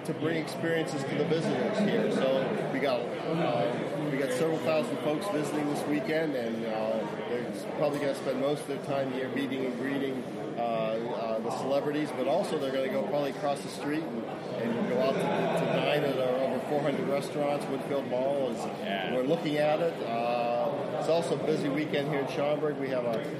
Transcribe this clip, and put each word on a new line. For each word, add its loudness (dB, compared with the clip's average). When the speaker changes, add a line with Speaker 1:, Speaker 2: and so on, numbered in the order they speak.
Speaker 1:
to -2
bring 0
experiences 0
to -2
the 2
visitors 2
here. 4
So 2
we 0
got, 2
uh, 0
we 2
got 0
several 2
thousand 2
folks 0
visiting 0
this -2
weekend, 0
and, -2
uh, 0
they're -2
probably 0
gonna 0
spend -2
most 0
of -8
their -4
time -2
here -2
meeting -2
and -2
greeting, -2
uh, -2
uh, 0
the -2
celebrities, 0
but 0
also 2
they're 0
gonna 0
go 0
probably 0
across -2
the -8
street -2
and, -4
and 0
go 2
out 4
to, 0
to 2
dine 2
at 2
our 2
over 0
four 2
hundred 0
restaurants. 0
Woodfield -2
Mall 2
is, -4
Speaker 2:
Yeah. -2
Speaker 1:
we're 2
looking 2
at 4
it. 2
Uh, 2
it's 0
also 4
a -2
busy 2
weekend 0
here 0
in 0
Schaumburg. 0
We -2
have 0
a, 0